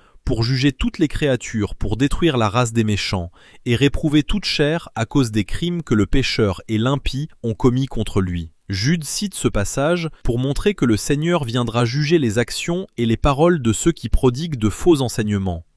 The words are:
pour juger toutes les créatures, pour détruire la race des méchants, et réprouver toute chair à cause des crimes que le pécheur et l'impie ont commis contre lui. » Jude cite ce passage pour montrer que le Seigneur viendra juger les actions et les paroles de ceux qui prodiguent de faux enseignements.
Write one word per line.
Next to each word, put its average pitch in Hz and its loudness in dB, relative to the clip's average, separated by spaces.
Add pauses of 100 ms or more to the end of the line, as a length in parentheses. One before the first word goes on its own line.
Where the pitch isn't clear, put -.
(240)
pour 113 0
juger 131 2
toutes - -4
les 160 2
créatures, 120 -2
pour 104 -2
détruire 143 2
la 110 2
race 113 0
des 113 2
méchants, 101 -2 (360)
et 120 2
réprouver 143 2
toute - -2
chair 156 -2
à 113 -2
cause 131 2
des 107 0
crimes 175 -2
que - 0
le 104 4
pécheur 113 0
et 110 -2
l'impie 135 -2 (160)
ont 113 -2
commis 127 2
contre 104 -2
lui. » 87 -4 (140)
Jude 131 -2
cite - -6
ce - -4
passage 151 -2 (140)
pour 123 0
montrer 143 -2
que - 0
le 110 4
Seigneur 151 0
viendra 120 0
juger 147 0
les 120 2
actions 175 -4 (100)
et 120 0
les 113 2
paroles 151 2
de 113 2
ceux 165 2
qui 117 -6
prodiguent 135 2
de 107 0
faux 143 4
enseignements. 98 -2